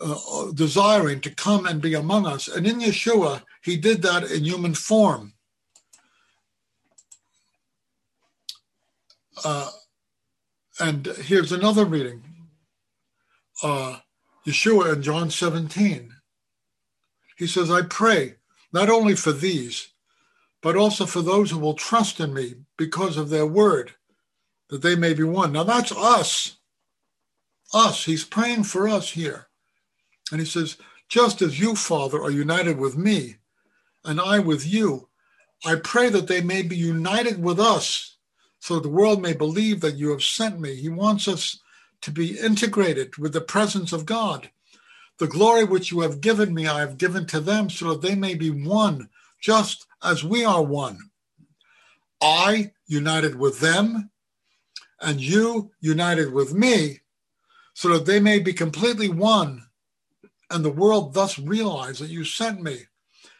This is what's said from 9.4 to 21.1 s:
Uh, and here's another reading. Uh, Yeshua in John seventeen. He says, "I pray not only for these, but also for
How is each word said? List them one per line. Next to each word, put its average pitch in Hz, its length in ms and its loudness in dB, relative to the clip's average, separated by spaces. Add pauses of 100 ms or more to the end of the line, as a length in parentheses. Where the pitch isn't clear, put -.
Uh, 147 260 -4 (1080)
and 147 260 -2
here's 160 460 -2
another 208 320 2
reading. 127 380 -4 (1400)
Uh, 135 360 -6 (480)
Yeshua 170 480 2
in 143 80 -4
John 156 280 -2
seventeen. 165 840 -2 (1200)
He 175 100 -6
says, 170 240 0
"I 180 120 4
pray 180 540 2 (360)
not 190 180 2
only 220 240 6
for - 180 0
these, 139 560 -4 (720)
but 170 160 0
also 208 300 2
for 170 160 -4